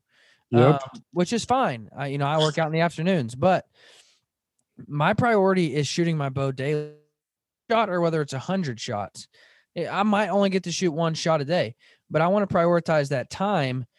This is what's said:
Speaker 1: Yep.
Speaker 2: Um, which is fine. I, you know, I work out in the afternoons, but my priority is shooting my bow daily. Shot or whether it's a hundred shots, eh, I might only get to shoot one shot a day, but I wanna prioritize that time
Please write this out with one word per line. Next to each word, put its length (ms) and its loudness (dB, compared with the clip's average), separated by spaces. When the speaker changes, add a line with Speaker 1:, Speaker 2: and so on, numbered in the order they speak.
Speaker 1:
Yep. 320 6
Speaker 2:
Um, 200 -16
which 220 0
is 100 -2
fine. 500 -2
I, 120 -6
you 100 -4
know, 100 0
I 120 2
work 180 2
out 120 0
in 40 -4
the 80 0
afternoons, 540 0
but 320 2
my 260 0
priority 600 2
is 120 0
shooting 300 -2
my 140 -4
bow 220 -2
daily. 420 -4
Shot 200 2
or 100 0
whether 200 0
it's 120 -6
a 60 -6
hundred 420 -4
shots, 480 -10
eh, 120 -6
I 140 -4
might 260 2
only 220 2
get 140 -2
to 80 -6
shoot 200 0
one 220 -2
shot 260 0
a 40 -4
day, 300 -2
but 120 2
I 60 4
wanna 180 2
prioritize 640 2
that 220 -4
time 560 -2